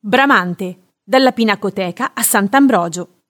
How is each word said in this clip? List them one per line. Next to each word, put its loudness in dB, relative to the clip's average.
Bramante, -2
dalla 2
Pinacoteca -4
a -6
Sant'Ambrogio. 0